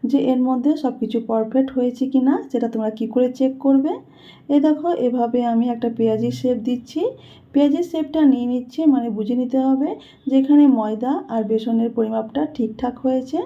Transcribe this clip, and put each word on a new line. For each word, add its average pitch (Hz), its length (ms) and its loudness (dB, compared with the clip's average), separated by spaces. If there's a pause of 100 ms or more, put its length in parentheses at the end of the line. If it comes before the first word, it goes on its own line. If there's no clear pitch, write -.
যে 277 200 2
এর 254 240 2
মধ্যে 262 280 0
সব 254 220 -2
কিছু 226 200 -4 (100)
পারফেক্ট 226 480 0
হয়েছে 247 360 -2
কি 262 160 2
না, 294 60 2 (140)
সেটা 233 240 -2
তোমরা 220 260 -4
কী 226 160 -4
করে 254 140 2 (100)
চেক 262 200 0
করবে। 277 340 2 (560)
এই 285 120 4
দেখো, 302 280 0 (180)
এভাবে 240 400 0
আমি 233 280 2
একটা 233 220 -4
পেঁয়াজির 226 440 0
শেপ 254 160 0 (120)
দিচ্ছি। 247 320 -6 (500)
পেঁয়াজির 294 400 2
শেপটা 320 340 -4
নিয়ে 247 220 4
নিচ্ছে, 247 400 -6
মানে 247 240 2
বুঝে 214 260 -4
নিতে 254 240 -2
হবে 269 300 0 (360)
যে 262 120 -2
এখানে 294 260 6 (140)
ময়দা 220 340 -2 (160)
আর 226 160 -2
বেসনের 226 500 0
পরিমাপটা 220 480 -2 (100)
ঠিকঠাক 240 420 -4 (100)
হয়েছে। 262 420 -2